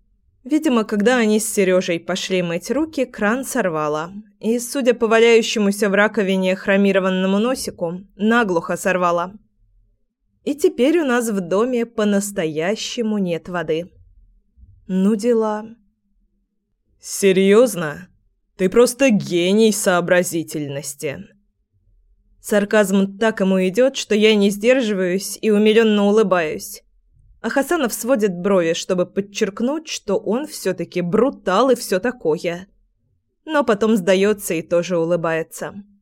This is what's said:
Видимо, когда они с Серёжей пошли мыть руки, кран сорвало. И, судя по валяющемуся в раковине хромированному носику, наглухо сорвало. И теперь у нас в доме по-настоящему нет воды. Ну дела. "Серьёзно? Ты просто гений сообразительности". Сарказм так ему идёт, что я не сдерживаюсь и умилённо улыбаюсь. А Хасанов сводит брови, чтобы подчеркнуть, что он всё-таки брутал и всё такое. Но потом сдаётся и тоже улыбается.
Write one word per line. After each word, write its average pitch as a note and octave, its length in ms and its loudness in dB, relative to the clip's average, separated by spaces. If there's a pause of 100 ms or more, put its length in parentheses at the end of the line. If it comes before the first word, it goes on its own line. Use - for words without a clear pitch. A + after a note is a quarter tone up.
(440)
Видимо, C4 400 0
когда A3 340 0
они G#3+ 200 2
с - 140 -6
Серёжей F#3 480 0
пошли F#3 420 -4
мыть F3 280 -6
руки, C#4+ 340 -2
кран B3 400 -2
сорвало. D#3+ 680 -4 (280)
И, A3+ 180 0
судя A#3+ 360 0
по A#3 120 -2
валяющемуся A3 840 4
в F#3+ 60 -2
раковине F#3+ 640 0
хромированному F#3+ 840 2
носику, G3+ 600 -4 (160)
наглухо G3 600 0
сорвало. F3+ 580 -2 (1120)
И C#4+ 100 -2
теперь D#4+ 440 2
у D#4+ 60 0
нас A#3+ 240 0
в G3 120 -2
доме A#3 460 -2
по-настоящему G3+ 1300 -2
нет F3 300 -4
воды. E3+ 440 -4 (960)
Ну F#3+ 260 2
дела. A3 640 -2 (1200)
"Серьёзно? F#3+ 1080 2 (480)
Ты F#3 120 0
просто A#3+ 420 4
гений F#3 600 2
сообразительности". E3 1600 -2 (1120)
Сарказм G3+ 800 0
так A3 220 0
ему F#3+ 280 2
идёт, B3+ 280 2
что - 200 -2
я G#3+ 180 4
не G3+ 160 2
сдерживаюсь G#3 880 0
и G#3+ 120 0
умилённо G#3+ 520 4
улыбаюсь. F#3+ 800 0 (580)
А A3+ 80 -6
Хасанов C#4 440 -2
сводит G#3+ 440 0
брови, F3 380 0
чтобы F3+ 320 -2
подчеркнуть, A3 840 -4
что - 280 -6
он C4 300 -4
всё-таки F3+ 540 -6
брутал G#3 720 0
и A#3+ 40 6
всё G3 240 -2
такое. F3 680 -4 (760)
Но D4 200 0
потом A3 320 2
сдаётся F#3+ 580 0
и D#3+ 80 -4
тоже E3+ 340 -2
улыбается. E3 800 -4 (280)